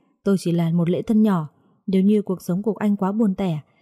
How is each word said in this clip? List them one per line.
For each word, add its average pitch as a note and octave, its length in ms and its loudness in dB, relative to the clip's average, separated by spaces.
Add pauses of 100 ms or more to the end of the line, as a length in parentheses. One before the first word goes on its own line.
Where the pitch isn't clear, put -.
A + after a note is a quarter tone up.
(240)
tôi G3 160 2
chỉ E3+ 120 -4
là E3+ 200 0
một E3+ 180 0
lễ F3+ 120 -2
tân G#3+ 220 2
nhỏ. F3+ 260 0 (380)
Nếu F#3+ 140 2
như G#3 200 4
cuộc F#3 200 -6
sống F3+ 220 -4
của G#3+ 100 -2
anh G#3 240 -2
quá F#3+ 140 -2
buồn G#3 240 0
tẻ, E3+ 240 -4 (220)